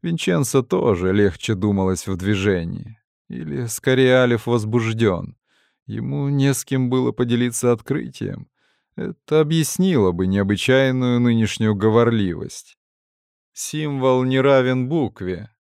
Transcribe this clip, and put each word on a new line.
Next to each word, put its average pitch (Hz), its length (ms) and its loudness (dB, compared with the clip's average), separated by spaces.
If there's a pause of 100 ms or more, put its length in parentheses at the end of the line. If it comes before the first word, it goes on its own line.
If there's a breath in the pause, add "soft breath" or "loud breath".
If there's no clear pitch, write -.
Винченцо 165 580 0
тоже 107 500 0
легче 101 440 0
думалось 95 520 -2
в 95 100 -4
движении. 95 840 -2 (300)
Или, 143 360 -8
скорее, 127 520 2
Алиф 123 280 2
возбуждён. 113 920 0 (500)
Ему 131 420 -6
не 139 240 2
с - 100 -6
кем 131 280 -2
было 127 200 0
поделиться 120 600 0
открытием. - 760 -6 (480)
Это 175 440 -2
объяснило 156 720 2
бы 90 160 -2
необычайную 123 920 2
нынешнюю 113 560 0
говорливость. 107 1000 0 (760)
Символ 135 720 0
не 131 160 0
равен 127 500 2
букве. 107 600 -4 (280)